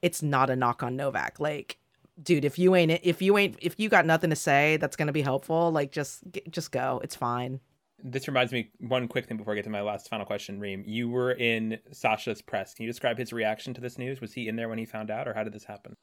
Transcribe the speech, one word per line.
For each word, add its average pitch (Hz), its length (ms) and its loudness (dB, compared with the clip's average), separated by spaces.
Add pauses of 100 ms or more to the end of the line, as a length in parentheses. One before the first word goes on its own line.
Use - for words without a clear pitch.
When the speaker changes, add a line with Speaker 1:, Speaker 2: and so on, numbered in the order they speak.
Speaker 1:
It's 175 200 0
not 135 280 2
a 127 60 2
knock 123 260 0
on 127 140 -4
Novak. 131 440 -4
Like, 147 380 -6 (440)
dude, 147 220 4
if 143 140 0
you 185 180 8
ain't, 165 160 6 (100)
if 170 200 2
you 196 160 6
ain't, 196 240 2
if 170 180 -4
you 214 80 0
got 190 180 6
nothing 160 240 4
to 151 60 2
say 151 400 4
that's 147 180 -2
gonna 151 160 0
be 147 120 0
helpful, 160 500 2
like, 147 180 0
just, - 300 -6 (100)
g-, - 200 -10
just - 200 -6
go. 131 320 -2
It's - 140 -10
fine. 123 420 -4 (460)
Speaker 2:
This 131 240 -6
reminds 127 240 2
me, 120 260 -2
one 123 300 -2
quick 120 180 -4
thing 110 120 -8
before 107 160 -4
I - 20 -2
get 104 80 -4
to 107 60 -8
my 104 120 -4
last 104 260 -4
final 104 180 -6
question, 101 340 -6
Reem. 98 260 -8
You 113 220 -2
were 123 240 2
in 113 460 0 (120)
Sasha's 110 520 -2
press. - 320 -6
Can 113 100 -10
you 113 60 -6
describe 117 280 -2
his 120 140 -6
reaction 110 420 -2
to 123 60 -14
this 123 180 -10
news? 131 220 -6
Was 110 140 -12
he 120 120 -6
in 110 100 -4
there 117 120 -4
when 113 100 -6
he 113 60 -6
found 110 260 -10
out, 113 160 -4
or 113 80 -6
how 110 80 -4
did 107 120 -6
this 101 100 -16
happen? - 380 -16